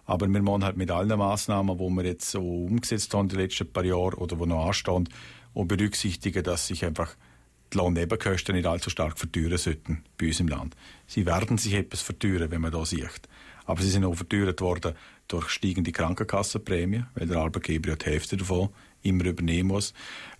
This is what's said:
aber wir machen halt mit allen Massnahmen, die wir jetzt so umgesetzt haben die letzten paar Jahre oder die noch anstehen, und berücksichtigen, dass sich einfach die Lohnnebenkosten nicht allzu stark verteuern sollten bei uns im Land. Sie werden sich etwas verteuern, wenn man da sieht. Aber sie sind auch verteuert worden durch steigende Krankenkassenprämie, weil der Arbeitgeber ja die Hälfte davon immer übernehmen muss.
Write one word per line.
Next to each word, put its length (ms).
aber 220
wir 160
machen 220
halt 120
mit 140
allen 260
Massnahmen, 640
die 120
wir 140
jetzt 240
so 120
umgesetzt 720
haben 140
die 80
letzten 360
paar 120
Jahre 320
oder 180
die 120
noch 200
anstehen, 420
und 140
berücksichtigen, 760
dass 240
sich 180
einfach 300
die 60
Lohnnebenkosten 800
nicht 100
allzu 240
stark 260
verteuern 420
sollten 440
bei 80
uns 140
im 80
Land. 260
Sie 180
werden 320
sich 180
etwas 280
verteuern, 480
wenn 120
man 100
da 120
sieht. 440
Aber 160
sie 100
sind 140
auch 120
verteuert 440
worden 360
durch 200
steigende 440
Krankenkassenprämie, 1120
weil 140
der 100
Arbeitgeber 520
ja 60
die 100
Hälfte 300
davon 340
immer 220
übernehmen 440
muss. 260